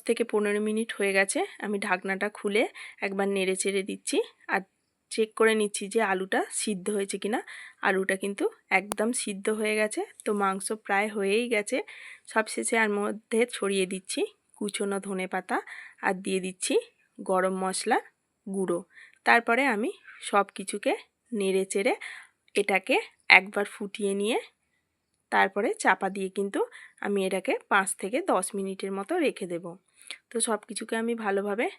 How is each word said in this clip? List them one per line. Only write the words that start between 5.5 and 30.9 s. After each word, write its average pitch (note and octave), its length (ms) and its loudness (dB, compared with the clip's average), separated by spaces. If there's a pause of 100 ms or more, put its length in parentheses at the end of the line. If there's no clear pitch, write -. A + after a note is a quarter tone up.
নিচ্ছি G#3 340 -2
যে A3 140 0
আলুটা G3 380 0 (120)
সিদ্ধ F#3+ 380 -4
হয়েছে G3 280 -2
কিনা। G#3 220 -2 (420)
আলুটা F#3+ 340 2
কিন্তু G3+ 280 -4 (260)
একদম G#3 420 0
সিদ্ধ G3+ 380 -6
হয়ে G#3+ 260 0
গেছে, G#3+ 240 0 (220)
তো - 120 -2
মাংস G3 320 0 (160)
প্রায় G#3 260 2
হয়েই G#3 400 0
গেছে। G#3+ 300 0 (480)
সবশেষে A3+ 520 0
আর A3 120 4
মধ্যে G#3 500 -2 (120)
ছড়িয়ে G3 340 0
দিচ্ছি F#3+ 340 -6 (340)
কুচনো G3+ 460 -4
ধনেপাতা F#3+ 560 -4 (460)
আর G3 200 2
দিয়ে F#3+ 180 0
দিচ্ছি F#3 340 -2 (440)
গরম F#3+ 420 2
মশলা F#3+ 380 0 (480)
গুঁড়ো। F#3 340 0 (440)
তারপরে A#3 420 6
আমি A#3+ 240 0 (320)
সব G3+ 320 2
কিছুকে G#3 380 -2 (400)
নেড়ে F#3+ 340 2
চেড়ে G#3 260 0 (640)
এটাকে G3+ 420 2 (320)
একবার G3+ 380 8
ফুটিয়ে G3+ 480 -4
নিয়ে G#3+ 240 0 (920)
তারপরে G3+ 360 2 (120)
চাপা G3 280 2
দিয়ে F#3+ 200 -4
কিন্তু G3+ 320 -2 (400)
আমি G3+ 240 0
এটাকে F#3+ 280 -2 (160)
পাঁচ G3 280 4
থেকে G#3 220 -2 (100)
দশ F#3+ 260 4
মিনিটের F#3+ 380 -4
মতো G3 260 -4
রেখে A3 280 0
দেব। E3+ 180 -6 (640)
তো - 120 -8
সব G#3+ 260 0
কিছুকে A3+ 300 -8